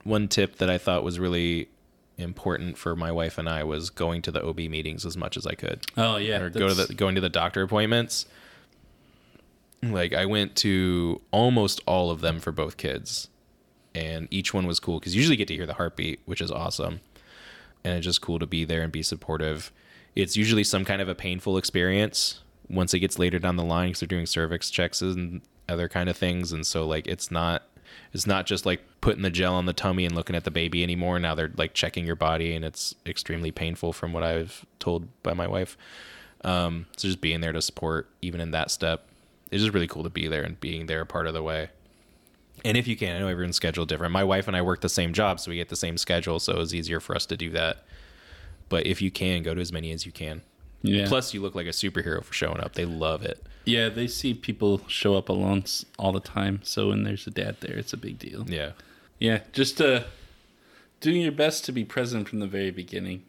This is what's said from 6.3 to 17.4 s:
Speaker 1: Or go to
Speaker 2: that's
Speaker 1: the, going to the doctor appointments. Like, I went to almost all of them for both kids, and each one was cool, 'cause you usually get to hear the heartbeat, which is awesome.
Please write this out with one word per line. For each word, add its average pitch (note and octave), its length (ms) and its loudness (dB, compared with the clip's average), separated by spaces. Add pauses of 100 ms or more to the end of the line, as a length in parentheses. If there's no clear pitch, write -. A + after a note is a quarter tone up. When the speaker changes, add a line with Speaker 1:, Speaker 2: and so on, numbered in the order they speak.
Speaker 1:
Or F2+ 100 -2
go F#2+ 180 2
to F#2+ 60 4
Speaker 2:
that's F#2+ 140 2
Speaker 1:
the, - 60 -8
going F#2+ 200 4
to F#2+ 60 4
the F2+ 80 2
doctor F2 340 2
appointments. A2 640 2 (1500)
Like, F#2+ 320 0
I F2+ 120 4
went G2+ 320 2
to F2+ 640 4 (100)
almost A2 540 6
all F2+ 240 4
of D#2+ 120 -2
them E2 180 0
for E2+ 120 -4
both D#2 260 -2
kids, - 500 -6 (680)
and E2 380 -4
each F#2+ 220 -2
one F#2 120 2
was E2+ 140 0
cool, E2 200 -2
'cause F2 140 -4
you G2+ 60 4
usually D3+ 160 6
get G#2 140 0
to D#2+ 60 -4
hear E2+ 100 -4
the D2+ 80 -6
heartbeat, - 520 -4
which F2 140 -6
is - 120 -2
awesome. E2 500 -4 (840)